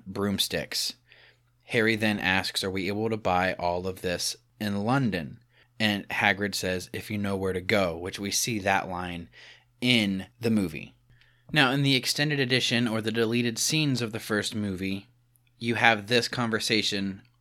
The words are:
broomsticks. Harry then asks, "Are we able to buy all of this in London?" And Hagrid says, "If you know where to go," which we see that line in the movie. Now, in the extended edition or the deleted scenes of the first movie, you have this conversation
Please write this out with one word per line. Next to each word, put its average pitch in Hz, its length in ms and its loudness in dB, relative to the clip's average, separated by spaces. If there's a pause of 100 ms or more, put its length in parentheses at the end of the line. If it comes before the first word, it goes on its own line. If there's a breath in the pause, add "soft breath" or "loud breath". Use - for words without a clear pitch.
broomsticks. 98 880 -2 (720 soft breath)
Harry 113 320 2
then 107 240 0
asks, 92 440 0
"Are 95 80 -2
we 95 180 -2
able 107 200 -2
to 110 80 -2
buy 92 360 2
all 90 340 -2
of 92 140 -8
this 87 340 -2 (240)
in 101 240 -2
London?" 107 560 0 (400 soft breath)
And 104 300 0
Hagrid 101 440 0
says, 92 400 -4
"If 104 160 -8
you 107 80 -4
know 101 180 -2
where 95 180 -2
to 92 80 -4
go," 92 360 2
which 90 220 -8
we 101 100 -4
see 110 300 -2
that 98 280 2
line 87 420 -8 (500 loud breath)
in 104 480 2 (120)
the 113 120 0
movie. 90 440 -2 (580 soft breath)
Now, 139 180 4
in 139 120 2
the 139 120 4
extended 143 440 0
edition 123 480 2
or 110 140 -2
the 110 100 -2
deleted 117 480 0
scenes 147 420 0
of 110 120 -4
the 110 80 -6
first 104 340 -2
movie, 98 520 -4 (520)
you 117 160 -2
have 107 320 4
this 117 220 2
conversation 104 920 0 (180)